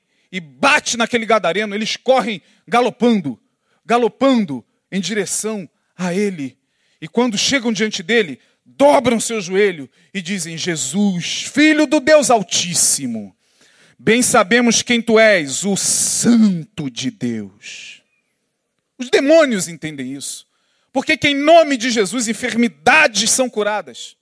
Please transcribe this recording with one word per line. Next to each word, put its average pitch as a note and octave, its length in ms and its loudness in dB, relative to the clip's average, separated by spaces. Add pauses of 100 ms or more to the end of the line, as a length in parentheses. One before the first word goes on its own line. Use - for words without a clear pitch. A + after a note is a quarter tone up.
(320)
e F#3 80 -10
bate G#3 580 -2
naquele A3+ 280 -2
gadareno. G3+ 480 0
Eles G#3+ 220 -6
correm A#3 460 0 (260)
galopando, G#3 720 0 (460)
galopando A3+ 800 0 (280)
em F#3 80 -4
direção G3+ 680 -6 (300)
a F3+ 160 -4
ele. F3+ 440 -4 (440)
E D#3+ 60 -14
quando A#3 300 -2
chegam A#3+ 340 -2
diante G#3+ 300 -4
dele, F3+ 380 -2 (260)
dobram C4 540 2
seu A3+ 200 -4
joelho F3+ 500 -2 (240)
e G3 80 -6
dizem, E3 360 -6
"Jesus, F3 840 -2
filho D4+ 420 2
do D4+ 140 2
Deus C#4 320 4
Altíssimo, C#3 1040 -2 (640)
bem G#3+ 240 2
sabemos A#3 600 2
quem A#3+ 200 -2
tu A3 180 2
és, F3 440 2
o G3 140 -2
Santo F#3+ 1120 0
de A#2+ 220 -8
Deus." G#2+ 880 -12 (960)
Os B3 120 -12
demônios C#4+ 580 2
entendem D3+ 460 -12
isso. - 340 -14 (440)
Por C4 140 -4
que D#4 120 0
que D4+ 100 -2
em C#4+ 80 2
nome D4 420 6
de A#3+ 140 -4
Jesus G#3+ 360 -2
enfermidades A3+ 1000 0
são B3+ 200 0
curadas? G#3 720 -6